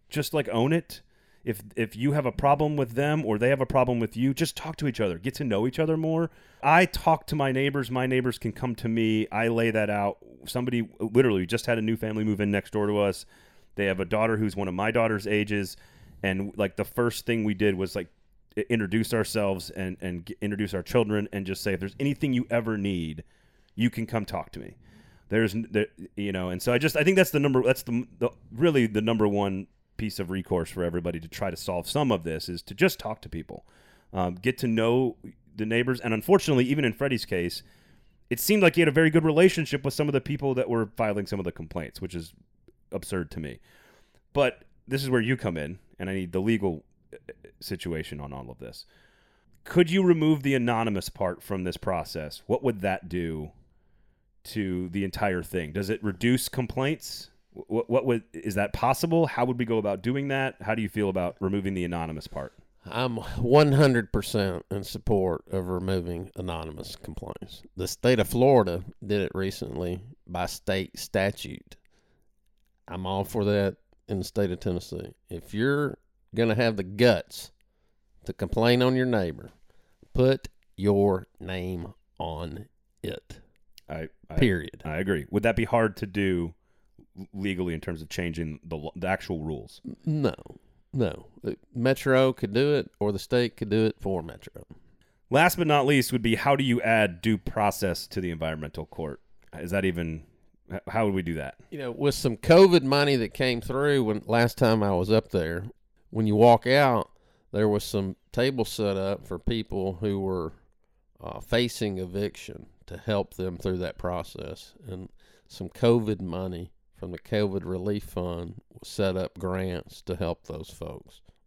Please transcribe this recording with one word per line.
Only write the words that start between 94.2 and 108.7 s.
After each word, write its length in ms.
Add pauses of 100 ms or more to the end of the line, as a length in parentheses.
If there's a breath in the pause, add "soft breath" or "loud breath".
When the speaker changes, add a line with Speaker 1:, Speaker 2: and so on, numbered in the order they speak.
Speaker 2:
Metro. 440 (640)
Speaker 1:
Last 260
but 120
not 180
least 260
would 100
be, 120
how 220
do 80
you 180
add 400
due 160
process 720
to 120
the 100
environmental 560
court? 340 (340)
Is 160
that 140
even, 400 (480)
h-, 160
how 160
would 100
we 80
do 120
that? 200 (160)
Speaker 2:
You 80
know, 140
with 240
some 200
covid 460
money 340
that 180
came 260
through 420
when, 240
last 320
time 240
I 100
was 200
up 180
there, 340 (460)
when 160
you 80
walk 320
out, 440 (420)
there 160
was 160
some 320 (160)
tables 360
set 280